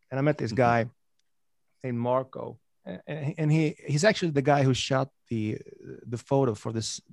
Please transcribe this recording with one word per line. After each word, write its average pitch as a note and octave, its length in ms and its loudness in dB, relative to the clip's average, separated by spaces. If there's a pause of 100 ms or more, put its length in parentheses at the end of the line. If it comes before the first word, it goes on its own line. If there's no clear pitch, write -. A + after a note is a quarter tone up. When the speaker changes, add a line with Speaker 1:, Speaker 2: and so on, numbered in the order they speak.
Speaker 1:
and C3 80 -6
I C3+ 40 0
met D3 160 2
this A#2+ 140 -4
Speaker 2:
Mm-hmm. G#2 60 -6
Speaker 1:
guy A#2 320 4 (960)
named B2 140 -6
Marco, B2 600 -4 (280)
a-, F3+ 220 -12
a-, D3+ 280 -6
and D3+ 140 0
he, D#3 240 2 (100)
he's D3 200 0
actually F#3+ 260 2
the C#3 100 2
guy C#3 220 4
who C3 100 4
shot C3+ 360 0 (200)
the, G#2+ 280 -2 (500)
the A#2 100 -6
photo C3 380 2
for A#2 160 -8
this, A2+ 300 -6 (120)